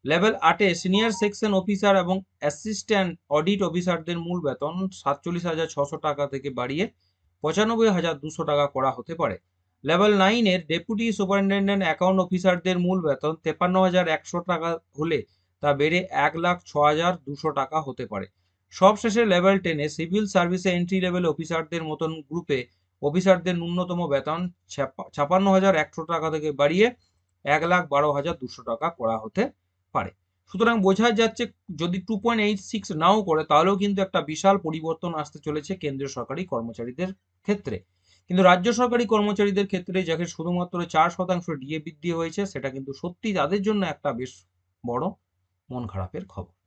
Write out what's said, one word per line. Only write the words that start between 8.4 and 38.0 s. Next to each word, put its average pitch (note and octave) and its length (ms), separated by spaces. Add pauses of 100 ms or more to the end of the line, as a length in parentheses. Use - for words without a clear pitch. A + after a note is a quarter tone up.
টাকা C#3+ 240
করা C3+ 240
হতে B2 240
পারে। B2 220 (460)
লেভেল G3 340
নাইনের F#3+ 480
ডেপুটি G#3 460
সুপারিনটেনডেন্ট G3 720
অ্যাকাউন্ট F#3 380
অফিসারদের F3+ 580
মূল F3+ 220
বেতন D3+ 340
তেপান্ন F3+ 480
হাজার F3+ 240
একশো D#3+ 320
টাকা E3 380 (220)
হলে D#3 240 (380)
তা D3 120
বেড়ে D#3 360
এক C#3+ 280
লাখ F3 280
ছ - 120
হাজার D3+ 360 (120)
দুশো C#3+ 260
টাকা C#3+ 300
হতে B2+ 240
পারে। G2+ 220 (420)
সবশেষে G#3+ 560
লেভেল F#3+ 340
টেনে D#3 300
সিভিল F#3 380
সার্ভিসে F3+ 420
এন্ট্রি F3+ 320
লেভেল F3+ 240
অফিসারদের D#3+ 580
মতন D#3 380
গ্রুপে C#3 440 (360)
অফিসারদের F3 540
ন্যূনতম F3 520
বেতন D3+ 420 (200)
ছাপ্পা-, - 440
ছাপ্পান্ন F#3 380
হাজার F#3+ 240
একশো D#3 280
টাকা D#3+ 280
থেকে D3+ 200
বাড়িয়ে D#3+ 400 (520)
এক D3+ 200
লাখ F3 260
বারো C#3+ 220
হাজার C#3+ 260
দুশো B2 260
টাকা A#2+ 260
করা A2+ 280
হতে C#3+ 320 (440)
পারে। - 180 (400)
সুতরাং A3+ 300
বোঝা F#3+ 300
যাচ্ছে A3+ 340 (300)
যদি F3 260
টু G#3 180
পয়েন্ট A3+ 240
এইট G#3 160
সিক্স G#3 320
নাও F#3 320
করে, D#3 200
তাহলেও E3 340
কিন্তু G3+ 240
একটা F#3 200
বিশাল D#3+ 360
পরিবর্তন D#3+ 560
আসতে D3+ 260
চলেছে D3+ 360
কেন্দ্রীয় C#3 340
সরকারি C3+ 360
কর্মচারীদের B2 680 (280)
ক্ষেত্রে। E3 380 (480)